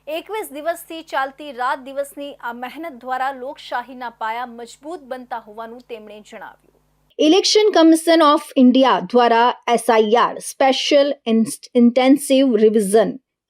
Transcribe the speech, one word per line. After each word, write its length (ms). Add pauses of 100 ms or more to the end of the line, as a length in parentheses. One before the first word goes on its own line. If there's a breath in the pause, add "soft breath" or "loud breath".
એકવીસ 480
દિવસથી 500
ચાલતી 480
રાત 320
દિવસની 440 (120)
આ 140
મહેનત 440
દ્વારા 380
લોકશાહીના 840
પાયા 320
મજબૂત 540
બનતા 360
હોવાનું 440
તેમણે 340
જણાવ્યું. 580 (420)
ઇલેક્શન 540
કમિશન 520
ઓફ 320
ઇન્ડિયા 500
દ્વારા 420 (200)
એસ 220
આઈ 260
આર 260
સ્પેશિયલ 680 (160)
ઇન્સ-, 480
ઇન્ટેન્સિવ 840
રિવિઝન 540 (400)